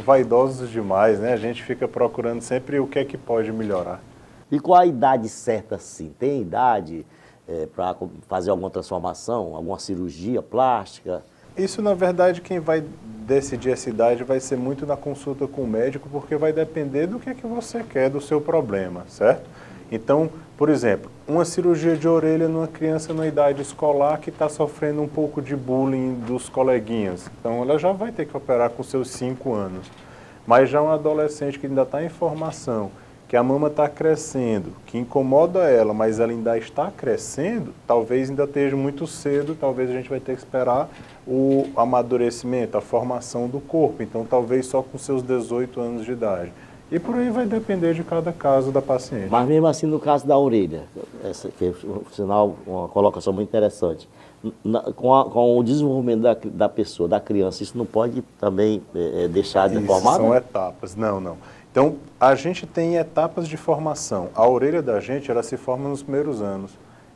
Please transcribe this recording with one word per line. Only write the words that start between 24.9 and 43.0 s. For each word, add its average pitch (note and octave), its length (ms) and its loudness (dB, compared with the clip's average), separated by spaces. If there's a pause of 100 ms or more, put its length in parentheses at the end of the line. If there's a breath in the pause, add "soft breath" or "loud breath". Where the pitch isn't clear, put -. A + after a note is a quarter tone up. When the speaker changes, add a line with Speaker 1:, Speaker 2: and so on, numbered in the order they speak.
Speaker 1:
um D3 80 -2
pouco D3 320 -2
de C3+ 160 -6
bullying C3 580 0 (120)
dos B2 220 -6
coleguinhas. A2+ 840 0 (100)
Então, A#2+ 220 -2
ela C#3+ 160 2
já F3+ 140 2
vai A3 200 -6
ter D#3 140 -6
que - 100 -8
operar A#2+ 340 0
com B2 120 -8
seus B2 280 -4
cinco B2+ 440 -6
anos. F#2+ 320 -6 (600 loud breath)
Mas B2 220 8
já D3 140 2
um D#3 80 2
adolescente D3+ 680 0
que - 80 -8
ainda C3+ 200 2
tá C#3+ 160 -4
em E3+ 60 -4
formação, D3+ 800 -4 (360 loud breath)
que B2 100 2
a A#2+ 60 6
mama C#3+ 280 2
tá D3 180 2
crescendo, B2 840 -2 (140)
que A#2 120 -8
incomoda C#3+ 600 2
ela, A#2 340 6
mas A2 240 2
ela A#2 140 2
ainda A#2 240 -2
está C#3+ 340 -4
crescendo, D3+ 840 -4 (120)
talvez B2 440 2
ainda C#3 140 -2
esteja C#3+ 300 0
muito C#3+ 320 -4
cedo, C#3+ 520 -4
talvez B2+ 320 -2
a - 20 -4
gente B2 160 -6
vai C3 120 -4
ter C3 120 -6
que C3 60 -6
esperar B2+ 500 0 (380 loud breath)
o C3+ 500 2
amadurecimento, A#2+ 1000 0
a G#2 40 0
formação B2 640 -4